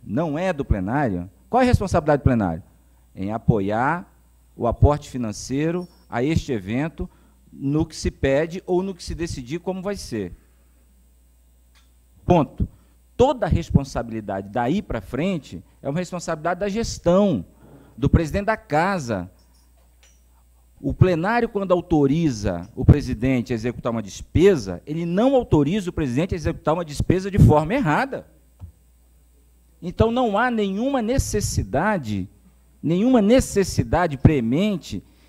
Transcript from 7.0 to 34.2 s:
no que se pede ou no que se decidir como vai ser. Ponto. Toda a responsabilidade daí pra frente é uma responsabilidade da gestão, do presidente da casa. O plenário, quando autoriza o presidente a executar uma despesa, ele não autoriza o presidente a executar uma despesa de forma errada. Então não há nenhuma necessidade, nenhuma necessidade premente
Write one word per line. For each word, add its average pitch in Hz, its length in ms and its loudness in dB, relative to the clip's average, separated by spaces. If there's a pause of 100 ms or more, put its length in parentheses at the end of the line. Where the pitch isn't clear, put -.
no 147 320 0
que 160 120 -16
se 156 160 -4
pede 160 520 0
ou 180 160 0
no 196 140 -4
que - 80 -20
se - 100 -10
decidir 151 460 -8
como 185 240 -6
vai 202 140 -6
ser. 104 360 -6 (1900)
Ponto. 170 440 2 (480)
Toda 254 300 4
a - 20 -2
responsabilidade 110 1000 -2
daí 123 300 0
pra 127 200 -6
frente 139 640 -6 (180)
é 135 80 -6
uma 147 80 -4
responsabilidade 170 600 -6
da 202 80 -2
gestão, 190 760 2 (520)
do 131 120 0
presidente 165 360 2
da 214 120 0
casa. 147 720 -2 (1500)
O 139 140 -4
plenário, 185 540 4
quando 196 240 0
autoriza 139 1040 2
o 127 80 -6
presidente 127 680 -4
a 120 40 -4
executar 117 340 -6
uma 113 100 -6
despesa, 107 840 0
ele 165 180 -6
não 208 300 0
autoriza 180 560 2
o - 20 -12
presidente 156 440 -4
a - 0 -
executar 151 360 -4
uma 170 120 -2
despesa 170 440 -2
de 180 80 -4
forma 151 380 6
errada. 233 500 0 (1600)
Então 214 300 0
não 233 260 2
há 247 140 2
nenhuma 226 500 0
necessidade, 190 1300 -2 (520)
nenhuma 214 400 4
necessidade 180 960 2
premente 147 840 0 (260)